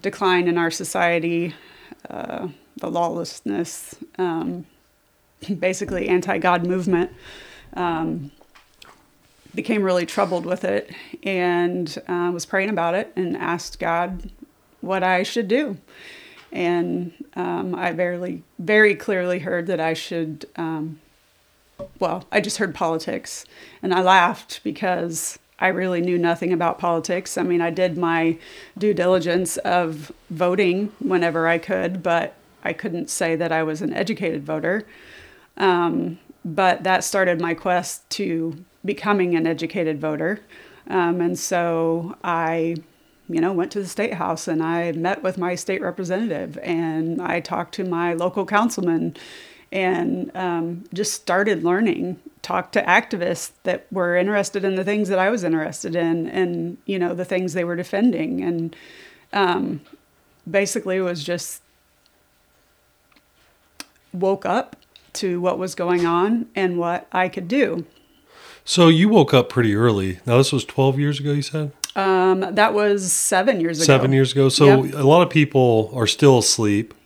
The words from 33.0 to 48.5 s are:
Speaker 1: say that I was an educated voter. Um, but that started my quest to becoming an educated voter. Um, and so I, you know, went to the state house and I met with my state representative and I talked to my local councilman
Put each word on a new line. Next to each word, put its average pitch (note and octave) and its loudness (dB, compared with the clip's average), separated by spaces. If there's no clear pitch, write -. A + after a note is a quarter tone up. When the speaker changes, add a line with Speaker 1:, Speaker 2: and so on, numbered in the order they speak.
Speaker 1:
say E3 0
that E3 -2
I D#3+ 0
was D#3 -4
an D#3 -4
educated E3 -4
voter. D#3+ -2
Um, E3+ 0
but F3+ 0
that F#3 2
started F3+ 0
my E3+ -2
quest F3+ -2
to E3 -4
becoming F#3+ 0
an E3 2
educated D#3+ -2
voter. D#3 -2
Um, F3 0
and F3 0
so E3+ -2
I, E3 -2
you E3 -2
know, F3 0
went F#3 -2
to G#3 -4
the F#3+ -6
state G#3 -4
house E3+ -4
and D#3+ 0
I E3+ -2
met F3+ -2
with F#3 -4
my F3+ -2
state F#3+ -4
representative F3+ -4
and E3 -2
I F3 -2
talked E3+ -6
to G3 -4
my F3 -2
local F3+ -2
councilman F#3 0